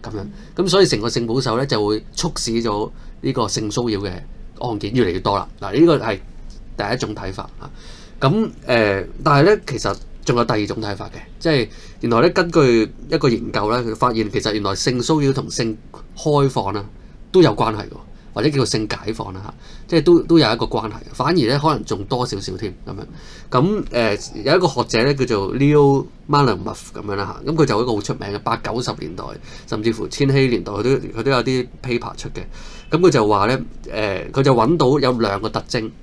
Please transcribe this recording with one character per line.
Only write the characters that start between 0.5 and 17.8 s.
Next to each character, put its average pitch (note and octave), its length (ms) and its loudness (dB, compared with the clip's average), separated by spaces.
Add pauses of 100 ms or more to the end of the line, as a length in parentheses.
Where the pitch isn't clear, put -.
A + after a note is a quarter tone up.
噉 F3 120 0
所 F3+ 140 4
以 F#3 40 8
成 C3 160 0
個 A2+ 80 -2
性 A#2 180 -2
保 A2+ 140 0
守 A#2 160 0
呢， C3+ 80 0
就 A#2 200 0
會 G#2+ 180 0 (100)
促 E3+ 240 -4
使 - 140 -4 (120)
咗 G#2+ 260 -2 (320)
呢 C3+ 120 -2
個 A#2 140 0
性 G#2+ 220 -4
騷 A#2+ 200 -2
擾 G2+ 100 -2
嘅 G2 120 -6 (560)
案 A2 120 -4
件 G#2 140 -6
越 C3 120 4
嚟 B2 40 0
越 F2 100 -2
多 G2+ 180 2
啦。 F#2 100 -2 (120)
嗱， G2 180 -8
呢 D#3+ 80 6
個 D#3+ 120 4
係 G#2+ 220 -4 (580)
第 G#2+ 160 -4
一 C3 40 -2
種 G#2+ 180 -6
睇 F#2+ 180 -10
法 G2 160 -10 (100)
啊。 - 100 -14 (500)
噉， F#3+ 300 2 (160)
呃， G#2 380 2 (200)
但 C#3+ 200 6
係 G#3 120 8
呢， G#3 120 -10
其 C3 100 -4
實 G2+ 180 -2 (280)
仲 A#2+ 140 2
有 A#2+ 80 4
第 A#2+ 80 0
二 G#2+ 120 2
種 G#2 160 -6
睇 G2+ 140 -6
法 G2+ 140 -10
嘅， - 100 -14 (200)
即 E3 100 0
係 C#3 200 2 (300)
原 A#2+ 120 -2
來 A#2 100 6
呢， A#2+ 80 6
根 F3 200 2
據 B2+ 400 6 (200)
一 D#3+ 80 0
個 D3 100 2
研 A#2 240 0
究 G#2 200 0
呢， B2 120 0
佢 A2+ 120 -4
發 B2 180 2
現 A2 180 0
其 G#2+ 100 0
實 G#2+ 120 -2
原 G#2+ 100 -2
來 G2 100 0
性 A#2+ 280 0
騷 D#3 200 2
擾 C3+ 120 2
同 C3+ 160 -4
性 A2+ 280 -4 (380)
開 C#3+ 340 2
放 G2 240 -2
呢， G#2 120 -6 (460)
都 F#3 100 8
有 C3 120 6
關 A2 220 0
係 G2+ 60 -8